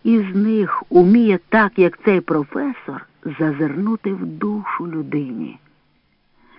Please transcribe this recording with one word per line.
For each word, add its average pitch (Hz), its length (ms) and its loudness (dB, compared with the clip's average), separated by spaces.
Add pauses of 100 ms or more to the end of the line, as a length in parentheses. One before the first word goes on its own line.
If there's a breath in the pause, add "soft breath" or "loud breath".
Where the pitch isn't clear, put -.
із 208 320 2
них 208 540 0
уміє 190 500 6 (100)
так, 214 260 2
як 175 300 2
цей 185 160 2
професор, 151 840 -6 (340)
зазирнути 160 720 -2
в 180 120 -8
душу 175 600 -6
людині? 135 720 -8 (1000 loud breath)